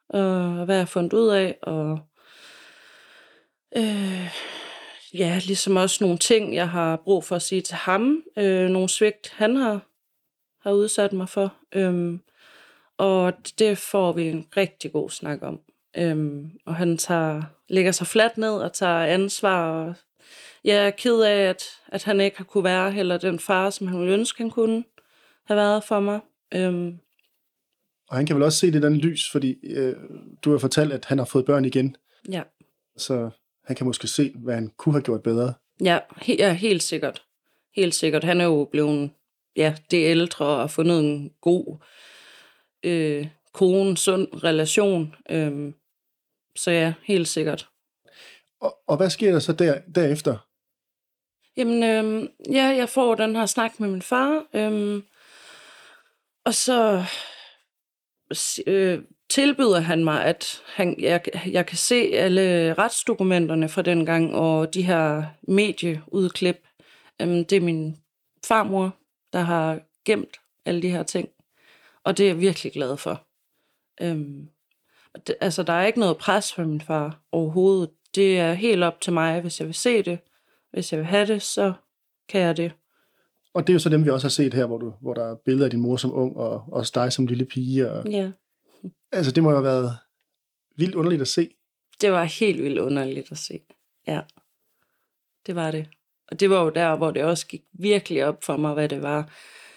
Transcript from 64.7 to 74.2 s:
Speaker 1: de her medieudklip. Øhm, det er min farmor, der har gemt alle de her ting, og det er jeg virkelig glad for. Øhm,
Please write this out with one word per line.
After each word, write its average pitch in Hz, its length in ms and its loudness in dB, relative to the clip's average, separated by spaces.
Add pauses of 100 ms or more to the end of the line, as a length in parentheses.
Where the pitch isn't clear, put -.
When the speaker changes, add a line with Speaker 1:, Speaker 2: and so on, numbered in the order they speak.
Speaker 1:
de 185 80 0
her 160 420 2 (240)
medieudklip. 180 1200 0 (540)
Øhm, 175 240 0
det 196 100 2
er 190 60 4
min 160 360 -2 (480)
farmor, 190 460 0 (420)
der 180 80 0
har 160 380 0 (260)
gemt 208 320 -2 (280)
alle 175 160 -2
de 180 80 -2
her 175 140 -2
ting, 175 260 -6 (720)
og 185 140 -2
det 196 60 4
er 202 40 6
jeg 170 120 0
virkelig 185 340 0
glad 143 240 -4
for. - 260 -8 (800)
Øhm, 151 480 -8 (800)